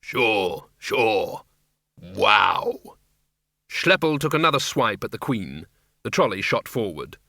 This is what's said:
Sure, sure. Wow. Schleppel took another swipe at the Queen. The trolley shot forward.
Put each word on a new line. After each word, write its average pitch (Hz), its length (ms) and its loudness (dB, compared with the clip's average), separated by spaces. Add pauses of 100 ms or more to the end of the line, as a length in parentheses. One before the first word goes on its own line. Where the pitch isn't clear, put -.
Sure, 104 640 0 (120)
sure. 113 640 0 (720)
Wow. 98 800 2 (760)
Schleppel 165 480 2
took 143 160 -2
another 156 240 4
swipe 110 460 -2
at 104 80 -8
the 113 60 -10
Queen. 87 480 -6 (360)
The - 80 -6
trolley 107 320 2
shot - 240 -2
forward. 80 520 -6 (100)